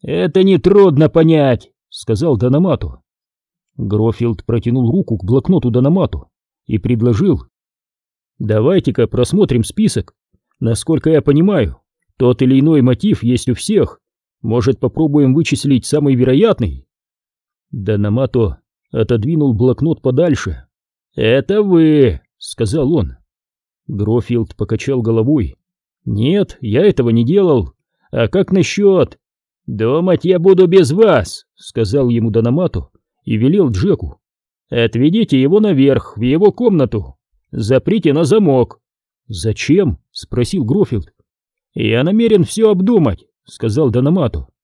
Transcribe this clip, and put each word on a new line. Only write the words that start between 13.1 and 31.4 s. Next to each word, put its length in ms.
есть 280
у 40
всех. 460
Может, 400
попробуем 540
вычислить 500
самый 300
вероятный?" 720
Дономато 920
отодвинул 600
блокнот 480
подальше. 640
"Это 480
вы", 600
сказал 560
он. 220
Грофилд 720
покачал 460
головой. 540
"Нет, 560
я 240
этого 240
не 160
делал. 480
А 180
как 240
насчет?" 680
"Думать 580
я 140
буду 280
без 240
вас", 640